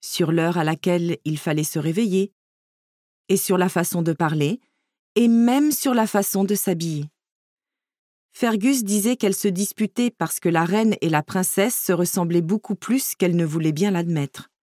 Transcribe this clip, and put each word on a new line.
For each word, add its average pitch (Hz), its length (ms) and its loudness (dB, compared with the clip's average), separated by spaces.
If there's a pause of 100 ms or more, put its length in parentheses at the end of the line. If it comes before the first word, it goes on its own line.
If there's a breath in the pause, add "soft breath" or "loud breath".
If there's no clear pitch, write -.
Sur 160 300 -2
l'heure 165 260 2
à 160 60 0
laquelle 170 600 0
il 156 140 -2
fallait 156 260 -2
se - 140 -6
réveiller, 190 540 0 (960)
et 196 80 4
sur 196 200 0
la 180 120 2
façon 175 340 -2
de 165 100 0
parler, 156 480 0 (540)
et 233 140 4
même 240 440 4
sur 269 220 -2
la 220 120 2
façon 202 380 0
de 202 100 0
s'habiller. 160 560 -4 (1200)
Fergus 240 520 0
disait 208 320 0
qu'elles 196 180 0
se - 140 -2
disputaient 208 600 -2
parce - 300 -6
que - 80 0
la 170 160 2
reine 214 360 2
et - 80 0
la 151 140 2
princesse 196 540 -2
se - 160 -2
ressemblaient 175 500 0
beaucoup 196 340 -2
plus - 380 -2
qu'elle 175 220 2
ne 170 80 2
voulait 160 280 -2
bien 180 180 0
l'admettre. 170 600 -4 (120)